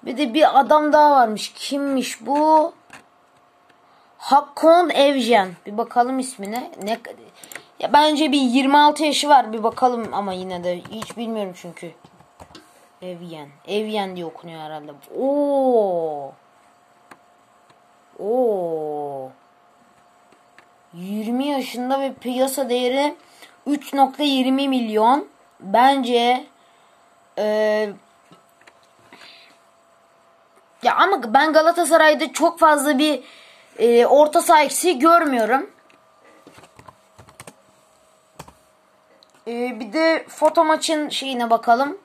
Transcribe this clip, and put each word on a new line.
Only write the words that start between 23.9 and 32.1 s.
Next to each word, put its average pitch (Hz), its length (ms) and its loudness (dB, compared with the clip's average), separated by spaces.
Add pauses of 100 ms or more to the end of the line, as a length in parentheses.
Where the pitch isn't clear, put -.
nokta 269 280 0
yirmi 269 460 0
milyon. 240 600 0 (320)
Bence, 247 840 2 (920)
e, 208 60 -4 (3500)
ya 240 140 2
ama 294 380 0
ben 302 180 0
Galatasaray'da 311 800 2